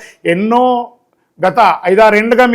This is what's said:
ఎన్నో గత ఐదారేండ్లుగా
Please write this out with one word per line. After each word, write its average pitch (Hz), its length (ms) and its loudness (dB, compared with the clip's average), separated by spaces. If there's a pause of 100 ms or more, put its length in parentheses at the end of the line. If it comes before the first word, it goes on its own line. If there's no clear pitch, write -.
(320)
ఎన్నో 220 300 -2 (800)
గత 185 180 -2 (320)
ఐదారేండ్లుగా 220 640 2